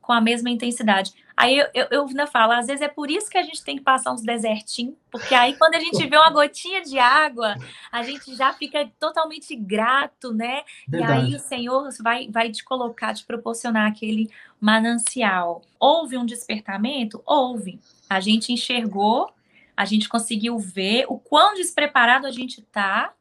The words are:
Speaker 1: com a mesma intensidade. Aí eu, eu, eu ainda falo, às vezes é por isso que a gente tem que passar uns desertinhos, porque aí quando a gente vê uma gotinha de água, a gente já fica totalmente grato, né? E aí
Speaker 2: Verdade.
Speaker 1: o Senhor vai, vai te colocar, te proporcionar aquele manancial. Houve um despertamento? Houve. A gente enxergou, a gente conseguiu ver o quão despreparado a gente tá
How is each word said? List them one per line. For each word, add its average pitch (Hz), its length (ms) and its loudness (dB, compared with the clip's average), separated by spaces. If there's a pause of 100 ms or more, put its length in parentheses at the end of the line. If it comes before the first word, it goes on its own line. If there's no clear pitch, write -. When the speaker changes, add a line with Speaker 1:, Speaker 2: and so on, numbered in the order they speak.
Speaker 1:
com - 120 -2
a 233 80 4
mesma 233 300 0
intensidade. 226 600 0 (240)
Aí 254 220 6
eu, 285 160 4
eu, 247 160 0
eu 285 160 2
ainda 269 200 -2
falo, 233 260 4
às 240 140 0
vezes 277 140 -4
é 294 80 -2
por 294 220 -8
isso 403 200 -4
que 381 80 0
a 359 40 2
gente 320 200 -8
tem 277 140 -8
que 269 60 -10
passar 262 280 2
uns 247 120 -6
desertinhos, 226 760 -4 (140)
porque - 240 -2
aí 254 220 4
quando 320 180 6
a 330 40 2
gente 320 280 -2
vê 269 100 2
uma 320 140 8
gotinha 320 520 0
de 269 160 -6
água, 247 560 2 (380)
a 240 100 -4
gente 269 320 -12
já 262 180 0
fica 294 460 -6
totalmente 311 560 -4
grato, 233 760 -2
né? 240 300 -4 (280)
E 143 60 -4
aí - 60 -2
Speaker 2:
Verdade. - 340 2
Speaker 1:
o - 20 -10
Senhor 254 500 -4 (120)
vai, 233 280 -2
vai 226 220 0
te 220 140 -12
colocar, 233 500 -6
te 214 100 -14
proporcionar 226 640 -2
aquele 220 440 -2 (280)
manancial. 214 1040 0 (180)
Houve 277 380 2
um 240 100 -4
despertamento? 220 1000 -6
Houve. 247 540 -2 (300)
A 190 100 0
gente 220 320 2
enxergou, 233 800 0 (460)
a 196 80 0
gente 214 240 0
conseguiu 233 500 -4
ver 196 480 0
o - 120 -8
quão 359 360 4
despreparado 277 720 2
a 262 60 -6
gente 247 300 -12
tá 208 580 -4